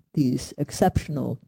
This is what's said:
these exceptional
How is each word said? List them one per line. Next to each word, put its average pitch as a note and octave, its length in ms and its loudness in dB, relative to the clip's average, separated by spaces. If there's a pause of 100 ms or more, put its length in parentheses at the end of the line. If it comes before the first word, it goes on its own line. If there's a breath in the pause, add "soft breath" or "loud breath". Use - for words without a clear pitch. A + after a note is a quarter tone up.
(140)
these C3 440 0
exceptional C#3+ 920 0